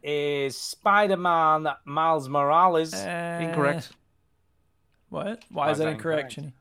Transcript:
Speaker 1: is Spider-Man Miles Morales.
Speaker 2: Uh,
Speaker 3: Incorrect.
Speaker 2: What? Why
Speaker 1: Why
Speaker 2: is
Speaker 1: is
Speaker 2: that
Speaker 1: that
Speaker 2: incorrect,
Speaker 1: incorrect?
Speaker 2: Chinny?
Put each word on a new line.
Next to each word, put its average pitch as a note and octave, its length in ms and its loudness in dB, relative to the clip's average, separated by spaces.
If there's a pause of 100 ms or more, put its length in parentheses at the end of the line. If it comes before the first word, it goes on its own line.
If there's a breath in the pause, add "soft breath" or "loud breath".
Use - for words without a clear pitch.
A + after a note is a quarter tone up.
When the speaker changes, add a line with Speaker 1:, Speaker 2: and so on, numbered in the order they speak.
Speaker 1:
is C#3+ 560 -4
Spider-Man F3 1080 2 (180)
Miles D#3 440 0
Morales. D#3+ 680 4
Speaker 2:
Uh, E3+ 480 -6
Speaker 3:
Incorrect. E3 480 -2 (1160)
Speaker 2:
What? G#3 420 -10
Why D3 160 -2
Speaker 1:
Why D3+ 40 2
Speaker 2:
is - 20 0
Speaker 1:
is C#3+ 60 -2
Speaker 2:
that D#3 80 0
Speaker 1:
that D#3+ 40 -2
Speaker 2:
incorrect, D#3 300 -4
Speaker 1:
incorrect? C3 140 -10
Speaker 2:
Chinny? C#3+ 260 -14